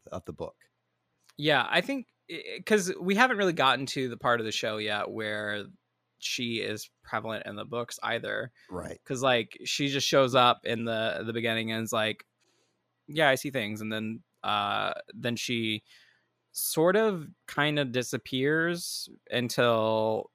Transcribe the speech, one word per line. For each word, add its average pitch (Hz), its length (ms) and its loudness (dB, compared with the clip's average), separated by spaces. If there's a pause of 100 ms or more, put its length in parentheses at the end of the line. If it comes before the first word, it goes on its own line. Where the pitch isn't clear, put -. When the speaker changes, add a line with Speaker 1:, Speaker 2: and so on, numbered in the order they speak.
(120)
Speaker 1:
of 85 140 -10
the 85 80 -10
book. 82 220 -10 (800)
Speaker 2:
Yeah, 147 320 4
I 170 120 4
think, 269 260 -4 (220)
i-, 156 360 -10
'cause 190 340 2
we 190 160 0
haven't 247 220 4
really 185 160 4
gotten 131 340 4
to 131 220 -2
the 117 80 -8
part 120 240 4
of 110 40 -4
the 110 60 -4
show 107 260 -2
yet 104 320 -2
where 104 560 -4 (540)
she 117 360 -4
is 104 340 -4 (140)
prevalent 110 420 -4
in 104 100 -10
the 104 100 -10
books 120 380 -8
either. 110 480 -4 (180)
Speaker 1:
Right. 87 360 -10
Speaker 2:
'Cause, 127 160 -6
like, 123 440 2
she 143 220 -2
just 139 200 0
shows 135 280 6
up 123 300 6
in 117 200 -2
the, 110 400 -2
the 113 80 -4
beginning 113 380 -2
and 113 120 -2
is 110 100 -6
like, 110 320 0 (840)
"Yeah, 147 220 4
I 131 60 6
see 139 160 -4
things." 107 300 -4
And 110 120 -6
then, 110 300 -6 (200)
uh, 104 500 0 (200)
then 117 240 -4
she 110 460 -2 (720)
sort 175 400 2
of 208 320 2 (200)
kinda 147 380 2
disappears 139 1200 -2 (220)
until, 110 1040 2